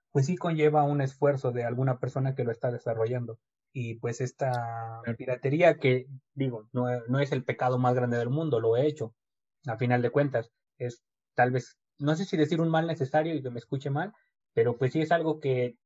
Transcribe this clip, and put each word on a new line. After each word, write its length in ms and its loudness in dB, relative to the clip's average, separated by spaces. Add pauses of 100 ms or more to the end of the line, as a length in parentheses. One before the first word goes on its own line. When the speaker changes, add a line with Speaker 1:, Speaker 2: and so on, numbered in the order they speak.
(120)
Speaker 1:
pues 160 4
sí 100 0
conlleva 460 4
un 180 2
esfuerzo 500 0
de 140 -2
alguna 340 0
persona 360 -2
que 100 -2
lo 60 -2
está 200 -2
desarrollando. 680 -4 (340)
Y 220 -6
pues 260 -6
esta 840 -6
Speaker 2:
Claro. 140 -6
Speaker 1:
piratería 600 2
que, 300 2 (260)
digo, 380 -4
no, 140 -2 (220)
no 120 2
es 140 0
el 100 -2
pecado 340 -2
más 180 4
grande 220 0
del 120 -2
mundo, 320 0
lo 160 2
he 100 2
hecho, 260 -6 (540)
a 100 -6
final 240 2
de 100 0
cuentas, 400 0 (260)
es 260 -8 (320)
tal 160 4
vez, 260 -4 (220)
no 160 2
sé 100 -4
si 120 -4
decir 240 2
un 80 2
mal 180 2
necesario 480 0
y 80 -4
que 80 -6
me 80 -10
escuche 300 -6
mal, 240 -2 (400)
pero 240 2
pues 160 0
sí 80 0
es 100 2
algo 280 2
que 460 0